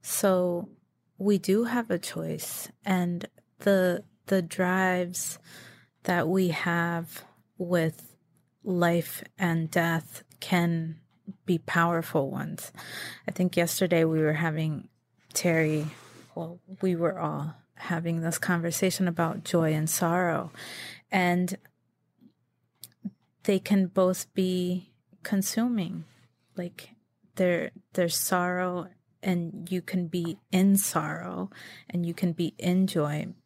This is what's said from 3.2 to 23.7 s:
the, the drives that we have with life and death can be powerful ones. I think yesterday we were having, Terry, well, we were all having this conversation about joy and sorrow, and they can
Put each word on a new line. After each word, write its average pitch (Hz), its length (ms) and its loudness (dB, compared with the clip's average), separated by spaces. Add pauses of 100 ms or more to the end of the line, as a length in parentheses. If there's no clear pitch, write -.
the, 185 440 2 (220)
the 190 160 2
drives 180 960 -2 (640)
that 175 260 0
we 185 180 4
have 170 800 -2 (320)
with 170 580 0 (480)
life 175 580 2 (160)
and 165 320 0
death 165 540 0 (160)
can 170 580 0 (480)
be 175 120 2
powerful 165 760 2
ones. 147 400 -8 (560)
I - 40 -6
think 180 260 0
yesterday 170 480 2
we 160 160 2
were 151 120 4
having, 156 540 -2 (460)
Terry, 156 540 2 (460)
well, 170 260 -10 (220)
we 185 140 2
were 165 240 0
all 151 340 -4 (220)
having 165 460 -2
this 165 160 -2
conversation 175 720 0
about 165 340 -2
joy 160 300 2
and 156 160 0
sorrow, 170 600 0 (600)
and 180 460 2 (1900)
they 196 160 2
can 190 280 2